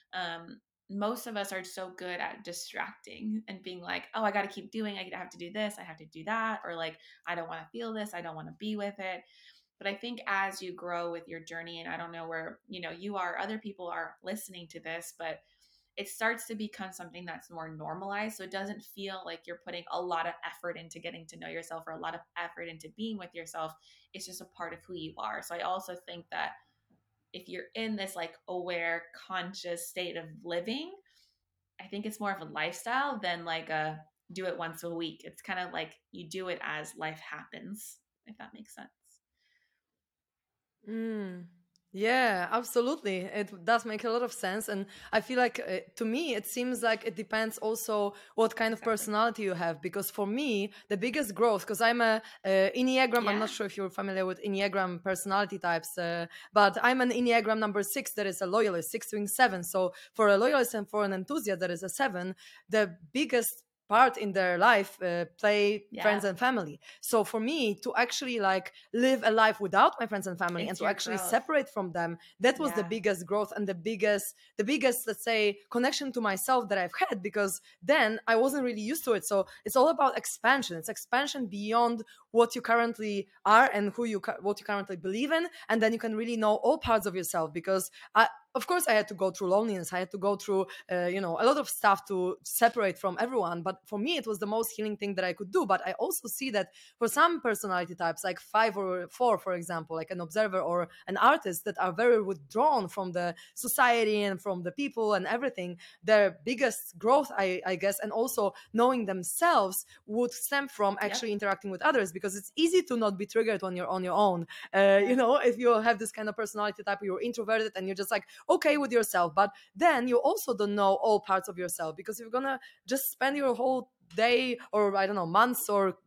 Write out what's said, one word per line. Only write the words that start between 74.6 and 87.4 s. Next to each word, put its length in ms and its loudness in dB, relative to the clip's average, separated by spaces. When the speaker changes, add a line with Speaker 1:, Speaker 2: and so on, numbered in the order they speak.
Speaker 2:
biggest, 420 2
let's 160 -4
say, 360 2
connection 420 0
to 100 -2
myself 480 2
that 80 2
I've 160 -2
had, 160 -2
because 380 -2
then 440 4
I 100 6
wasn't 280 4
really 160 -2
used 240 -4
to 80 0
it. 140 0
So 200 2
it's 100 -2
all 120 8
about 280 4
expansion. 640 0
It's 100 -8
expansion 600 -2
beyond 540 2
what 240 4
you 80 -6
currently 640 0
are 300 8
and 180 0
who 120 -2
you 160 -2
cu-, 200 -4
what 180 -2
you 60 -18
currently 320 -4
believe 360 -2
in, 160 0
and 140 4
then 100 4
you 60 -2
can 180 -4
really 220 -2
know 180 4
all 220 4
parts 260 2
of 100 -4
yourself. 380 -2